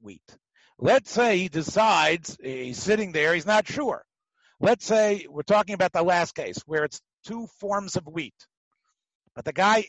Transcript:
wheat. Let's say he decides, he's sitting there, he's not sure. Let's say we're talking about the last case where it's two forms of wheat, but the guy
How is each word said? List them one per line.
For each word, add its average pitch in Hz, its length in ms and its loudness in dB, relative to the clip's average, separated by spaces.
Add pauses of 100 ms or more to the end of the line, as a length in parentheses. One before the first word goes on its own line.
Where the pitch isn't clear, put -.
wheat. 101 360 -20 (400)
Let's 202 320 2
say 226 280 2
he 185 100 -2
decides, 160 920 0
he's 127 400 -10
sitting 208 300 -2
there, 156 220 2
he's 165 120 -4
not 214 220 2
sure. 254 360 -6 (560)
Let's 226 260 0
say 208 440 2
we're 147 140 -8
talking 208 300 2
about 185 200 0
the 170 100 2
last 175 320 2
case 110 300 -8
where 151 180 -2
it's - 180 -6 (240)
two 226 220 -10 (120)
forms 202 360 -4
of 160 120 -6
wheat, 156 280 -8 (1000)
but - 100 -10
the 156 80 -6
guy 208 340 4